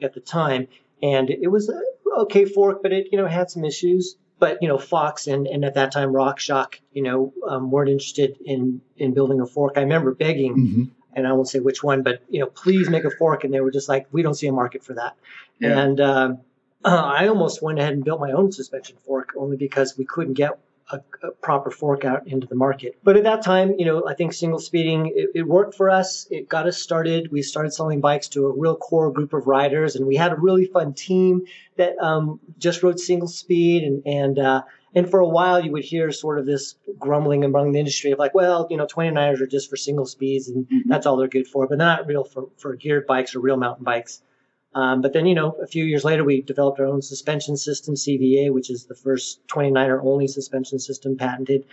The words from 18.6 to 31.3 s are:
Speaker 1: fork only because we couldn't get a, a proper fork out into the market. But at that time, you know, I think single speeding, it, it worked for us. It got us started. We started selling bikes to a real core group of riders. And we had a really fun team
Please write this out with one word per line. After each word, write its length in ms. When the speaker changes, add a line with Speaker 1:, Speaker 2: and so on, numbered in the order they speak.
Speaker 1:
fork 320
only 200
because 400
we 80
couldn't 300
get 220
a, 100
a 100
proper 380
fork 360
out 200
into 220
the 80
market. 480
But 140
at 80
that 180
time, 340
you 80
know, 220
I 60
think 180
single 280
speeding, 540
it, 220
it 100
worked 300
for 140
us. 420
It 160
got 200
us 140
started. 520
We 80
started 320
selling 260
bikes 300
to 180
a 100
real 200
core 340
group 220
of 120
riders. 520
And 100
we 80
had 160
a 60
really 300
fun 260
team 500